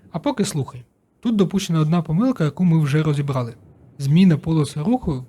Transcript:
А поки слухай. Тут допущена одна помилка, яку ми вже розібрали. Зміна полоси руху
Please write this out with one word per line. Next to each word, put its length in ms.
А 80
поки 260
слухай. 400
Тут 160
допущена 440
одна 220
помилка, 420
яку 200
ми 160
вже 240
розібрали. 500
Зміна 400
полоси 440
руху 480